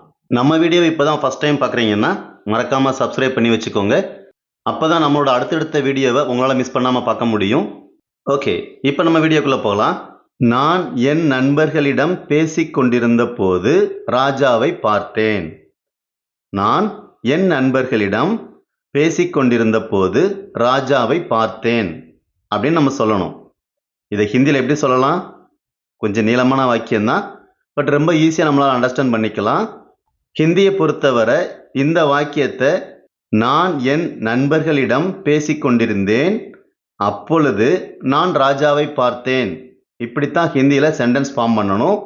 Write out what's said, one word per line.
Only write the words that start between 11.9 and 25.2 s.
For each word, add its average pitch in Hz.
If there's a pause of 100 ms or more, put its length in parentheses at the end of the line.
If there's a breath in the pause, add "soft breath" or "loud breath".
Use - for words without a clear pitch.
பேசிக் 160
கொண்டிருந்த 120
போது 101
ராஜாவை 131
பார்த்தேன். 104 (760)
நான் 127
என் 156
நண்பர்களிடம் 131 (260)
பேசிக் 160
கொண்டிருந்த 117
போது 107
ராஜாவை 131
பார்த்தேன் 110 (340)
அப்படின்னு 113
நம்ம 151
சொல்லணும். 101 (560)
இதை 104
ஹிந்தியில 131
எப்படி 131
சொல்லலாம்? 143 (480)